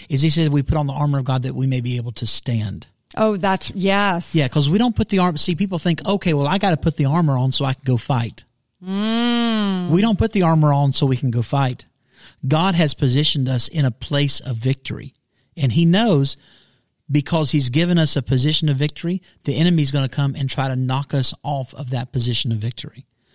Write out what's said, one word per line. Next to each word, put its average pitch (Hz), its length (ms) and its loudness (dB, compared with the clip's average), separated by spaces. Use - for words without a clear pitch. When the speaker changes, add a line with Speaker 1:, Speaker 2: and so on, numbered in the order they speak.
Speaker 1:
is 139 120 0
he 160 80 2
says 156 200 2
we 143 140 2
put 156 140 0
on 147 100 0
the 135 60 -4
armor 147 260 0
of 127 60 -4
God 131 180 0
that 123 120 -6
we 127 120 -2
may 127 140 0
be 123 160 -4
able 117 160 -6
to - 140 -8
stand. 107 600 -4
Speaker 2:
Oh, 220 220 2
that's, 190 340 -2
yes. 196 640 0
Speaker 1:
Yeah, 143 120 2
'cause 143 220 0
we 185 80 2
don't 233 180 2
put 220 140 -2
the 190 100 2
arm-, 180 180 2
see, 175 180 0
people 185 240 -2
think, 170 260 -2
"Okay, 190 280 0
well, 143 140 0
I 180 100 0
gotta 190 200 2
put - 200 -2
the 143 80 2
armor 143 320 2
on 131 140 0
so 139 140 -2
I 131 80 0
can - 120 -12
go 127 120 2
fight." 120 460 -4
Speaker 2:
Mm. 214 1040 0
Speaker 1:
We 170 120 4
don't 220 160 2
put 226 140 0
the 190 120 2
armor 156 300 4
on 143 200 2
so - 120 0
we 131 120 2
can 127 140 -2
go 120 100 0
fight. 131 440 -2
God 165 280 2
has 165 180 2
positioned 139 560 0
us 127 180 0
in 151 180 0
a 123 60 2
place 143 480 -2
of 127 180 -6
victory. 131 560 -4
And 135 160 0
he 170 120 4
knows 175 520 2
because 147 420 0
he's 135 180 0
given 170 280 2
us 156 180 2
a 139 60 0
position 147 480 0
of 135 80 0
victory, 165 440 -4
the 139 140 -4
enemy's 156 340 2
gonna 135 180 0
come 139 260 -2
and 135 140 -4
try 135 200 -4
to 127 80 -4
knock 131 360 -2
us 135 200 0
off 139 300 -6
of 131 160 -10
that 123 240 -6
position 120 380 -2
of 110 80 -2
victory. - 460 -10